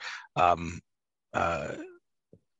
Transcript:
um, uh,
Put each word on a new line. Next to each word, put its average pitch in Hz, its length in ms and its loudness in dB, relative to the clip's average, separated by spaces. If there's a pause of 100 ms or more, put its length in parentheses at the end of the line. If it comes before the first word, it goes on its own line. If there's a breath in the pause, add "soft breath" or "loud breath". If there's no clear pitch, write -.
(340 loud breath)
um, 85 460 4 (540)
uh, 85 400 0 (840)